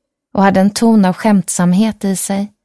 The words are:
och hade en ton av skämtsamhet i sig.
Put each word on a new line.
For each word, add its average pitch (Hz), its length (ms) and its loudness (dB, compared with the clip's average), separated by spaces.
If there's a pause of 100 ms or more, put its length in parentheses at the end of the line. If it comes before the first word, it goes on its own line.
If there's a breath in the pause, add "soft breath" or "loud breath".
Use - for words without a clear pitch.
(340)
och 196 100 0
hade 196 160 2
en 202 120 2
ton 220 340 2
av 185 80 0
skämtsamhet 202 920 -2
i 196 100 -4
sig. 196 380 -6 (120)